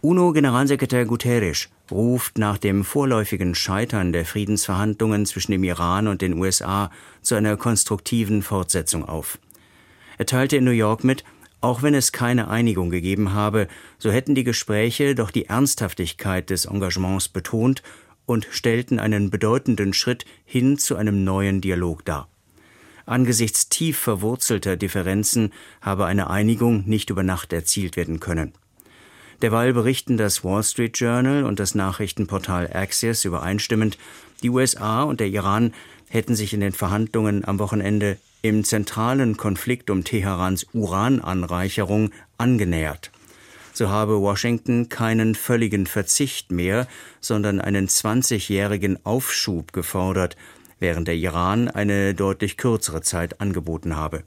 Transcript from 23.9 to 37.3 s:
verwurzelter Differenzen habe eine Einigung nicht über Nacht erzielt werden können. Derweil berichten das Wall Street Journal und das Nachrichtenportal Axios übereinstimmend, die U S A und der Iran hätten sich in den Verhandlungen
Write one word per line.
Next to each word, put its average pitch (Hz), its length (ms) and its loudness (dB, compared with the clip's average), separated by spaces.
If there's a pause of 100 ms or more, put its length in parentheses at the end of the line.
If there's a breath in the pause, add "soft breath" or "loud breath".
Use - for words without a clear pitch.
verwurzelter 101 800 0
Differenzen 101 760 0 (260 loud breath)
habe 95 280 0
eine 95 240 0
Einigung 110 560 2
nicht 107 240 0
über 95 100 0
Nacht 92 320 -2
erzielt 85 440 -2
werden 82 220 -4
können. 82 340 -4 (920 loud breath)
Derweil 117 300 2
berichten 120 440 0
das 107 260 0
Wall 95 200 0
Street 113 340 -2
Journal 127 460 2
und 104 160 -2
das 98 160 -2
Nachrichtenportal 95 1000 -2
Axios 110 500 -2
übereinstimmend, 101 760 -2 (420 loud breath)
die 120 80 0
U 123 80 2
S 131 180 2
A 110 280 -2
und 139 160 -4
der 107 80 2
Iran 101 480 2 (340 loud breath)
hätten 113 260 0
sich 104 200 -4
in 104 60 0
den 101 100 0
Verhandlungen 104 760 0